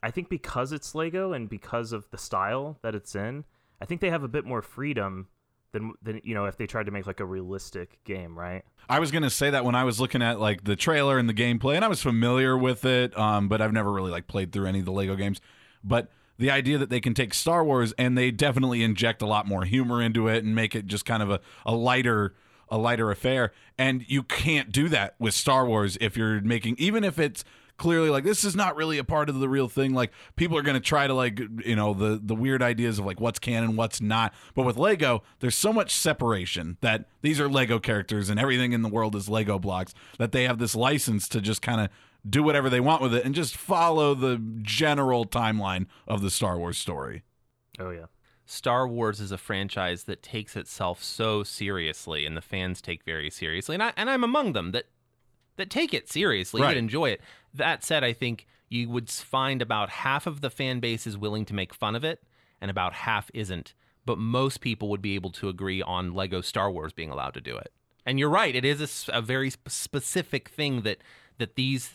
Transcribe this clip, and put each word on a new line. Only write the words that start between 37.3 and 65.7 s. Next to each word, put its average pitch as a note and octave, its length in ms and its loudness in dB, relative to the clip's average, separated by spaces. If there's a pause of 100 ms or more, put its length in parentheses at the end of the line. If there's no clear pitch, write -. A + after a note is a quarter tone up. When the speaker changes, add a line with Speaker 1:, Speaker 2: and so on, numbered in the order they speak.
Speaker 2:
are C#3+ 80 2
Lego B2+ 300 4
characters G#2 520 0
and G#2 100 2
everything B2+ 320 2
in A#2 100 2
the A2 60 0
world G#2+ 260 0
is G2 140 -4
Lego G#2 320 0
blocks, F#2 340 -4 (240)
that A#2 140 0
they C3 100 2
have B2 160 2
this A#2 160 0
license A#2 540 2
to A2+ 120 -2
just G#2 220 -2
kinda A2+ 260 0 (400)
do C#3 140 4
whatever C#3+ 260 4
they B2 120 4
want D3 200 6
with B2+ 140 2
it A#2+ 100 2
and C3 80 0
just C#3+ 240 -2
follow E3 560 4
the B2+ 300 2 (180)
general B2+ 640 2
timeline G#2 600 0 (220)
of G#2 120 0
the G2 100 0
Star F2+ 280 0
Wars F2 200 -4
story. C2+ 440 -8 (560)
Speaker 1:
Oh, F#2 120 -8
yeah. E2+ 160 -14 (380)
Speaker 3:
Star B2+ 440 0
Wars A2+ 320 -2
is G2+ 100 -8
a F#2+ 80 -6
franchise F#2+ 640 -4
that - 160 -10
takes - 360 -10
itself - 440 -6
so G#2+ 440 -2
seriously E2 840 -4
and D#2 100 -6
the E2 60 -6
fans F#2 400 -6
take E2+ 220 -10
very D2+ 260 -6
seriously. E2 460 -6
And G#3 80 0
I, A#3 120 -2
and A3+ 140 -2
I'm B3+ 140 0
among B3 280 0
them F#2 200 -4
that, A#2+ 140 -4 (720)
that G3 140 -8
take D4 240 -2
it - 140 -4
seriously, A#2 520 0
Speaker 2:
Right. C#3 140 4
Speaker 3:
that - 40 0
enjoy B2 320 0
it. G2+ 100 -4 (340)
That D3+ 300 -2
said, D3+ 200 2
I A#2+ 80 2
think A#2+ 340 -6 (220)
you A#2+ 220 -4
would A#2+ 180 -4
s-, - 120 -8
find C3+ 420 0
about G#2+ 280 -2
half C#3 360 -2
of D3+ 140 -6
the C#3 100 -4
fan C3 300 -4
base A2+ 260 -4
is G#2+ 120 -8
willing G#2+ 280 -4
to G#2 80 -8
make G2 200 -6
fun G#2+ 220 -2
of B2 80 -6
it D#3+ 180 -4 (380)
and G2 100 -6
about F#2 240 -2
half G#2+ 400 -4
isn't. F#2 400 -8 (300)
But A#2 140 -2
most B2+ 420 -2
people G#2+ 300 -4
would G2+ 120 -4
be G2+ 120 -2
able F#2+ 180 -6
to - 160 -6
agree F#2+ 340 -4